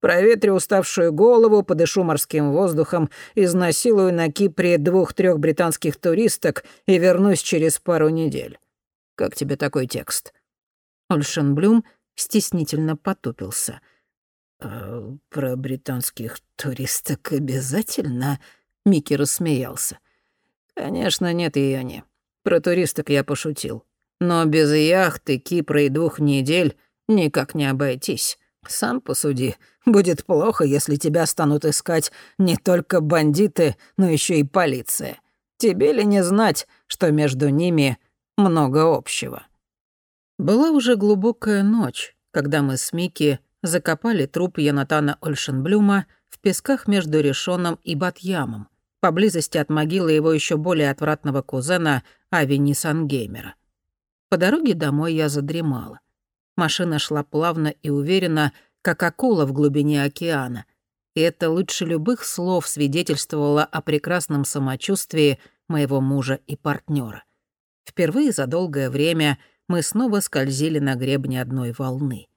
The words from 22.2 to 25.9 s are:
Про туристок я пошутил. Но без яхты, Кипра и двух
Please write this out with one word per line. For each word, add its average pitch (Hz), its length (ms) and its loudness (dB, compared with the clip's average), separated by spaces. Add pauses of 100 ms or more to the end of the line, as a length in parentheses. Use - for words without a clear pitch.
Про 175 160 2
туристок 170 500 -2
я 139 140 2
пошутил. 139 640 -8 (340)
Но 170 260 2
без 151 260 4
яхты, 156 680 2
Кипра 156 420 -2
и 143 80 2
двух 151 300 -2